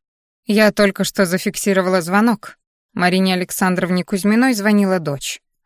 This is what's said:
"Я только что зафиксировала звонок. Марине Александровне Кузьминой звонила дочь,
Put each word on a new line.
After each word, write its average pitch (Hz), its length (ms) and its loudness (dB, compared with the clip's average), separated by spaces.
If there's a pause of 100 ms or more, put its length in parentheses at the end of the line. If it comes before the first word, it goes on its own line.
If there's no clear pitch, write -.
(460)
"Я 208 260 4
только 202 320 0
что 190 220 0
зафиксировала 185 760 -2
звонок. 202 560 -2 (380)
Марине 185 400 0
Александровне 180 680 -2
Кузьминой 220 520 0
звонила 202 440 2
дочь, 147 440 -8 (240)